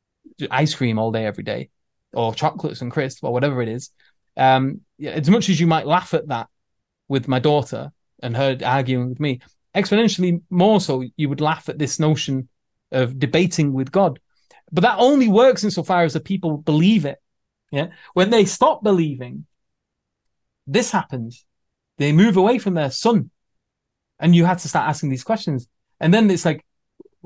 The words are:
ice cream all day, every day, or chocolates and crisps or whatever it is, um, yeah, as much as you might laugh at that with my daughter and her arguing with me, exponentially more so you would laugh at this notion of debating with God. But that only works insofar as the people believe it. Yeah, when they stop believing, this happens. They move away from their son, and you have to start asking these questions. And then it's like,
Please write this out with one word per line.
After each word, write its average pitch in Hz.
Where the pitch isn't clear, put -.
ice 151
cream 117
all 110
day, 113
every 101
day, 110
or 113
chocolates 147
and 123
crisps 135
or 131
whatever 127
it 113
is, 120
um, 131
yeah, 143
as 151
much 220
as 165
you 170
might 160
laugh 170
at 147
that 117
with 139
my 131
daughter 143
and 120
her 135
arguing 127
with 127
me, 135
exponentially 196
more 190
so 131
you 147
would 139
laugh 156
at 151
this 147
notion 147
of 131
debating 156
with 131
God. 180
But 170
that 214
only 262
works 226
insofar 180
as 160
the 156
people 170
believe 160
it. 139
Yeah, 147
when 190
they 226
stop 262
believing, 147
this 220
happens. 120
They 143
move 185
away 214
from 190
their 147
son, 214
and 170
you 170
have 180
to 151
start 147
asking 147
these 131
questions. 170
And 165
then 220
it's 175
like, 156